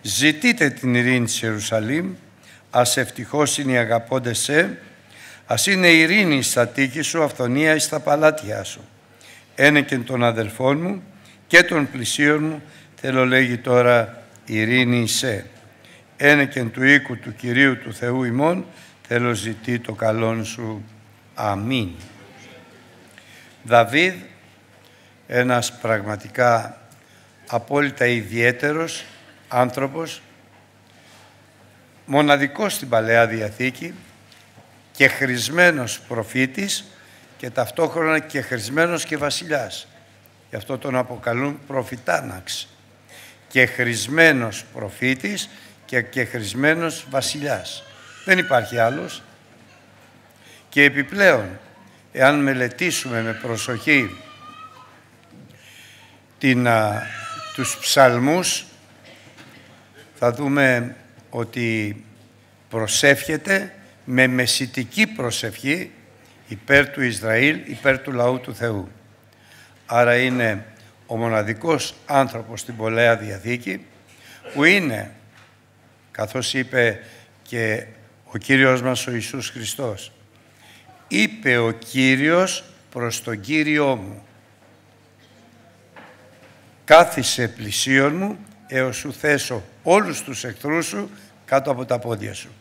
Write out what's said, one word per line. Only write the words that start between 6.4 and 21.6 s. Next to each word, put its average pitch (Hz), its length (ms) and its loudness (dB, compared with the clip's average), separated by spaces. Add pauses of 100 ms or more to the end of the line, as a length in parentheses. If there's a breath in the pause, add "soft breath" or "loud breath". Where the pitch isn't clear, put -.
στα 117 260 2
τείχη 135 320 -2
σου, 160 220 -2
αυθονία 143 520 0
εις 151 140 -2
τα 151 120 -4
παλάτια 147 640 0
σου. - 240 -16 (680 loud breath)
Ένεκεν 139 500 4
των 123 200 -2
αδελφών 120 560 0
μου 190 220 -6 (440 loud breath)
και 175 160 8
των 147 280 0
πλησίων 147 540 0
μου, 156 180 -6 (380 loud breath)
θέλω, 131 260 2
λέγει 127 320 2
τώρα, 123 640 2 (220)
ειρήνη 120 640 0
σε. 113 380 -4 (720 loud breath)
Ένεκεν 143 540 2
του 127 120 -6
οίκου 135 360 4
του 113 160 -14
Κυρίου 127 440 2
του 110 160 -14
Θεού 127 300 -4
ημών, 156 420 -2 (420 loud breath)
θέλω, 120 260 0
ζητεί 113 440 -6
το 117 140 -8
καλόν 113 520 -2
σου. 110 400 -10 (500)
Αμήν. 107 560 -2 (1700 loud breath)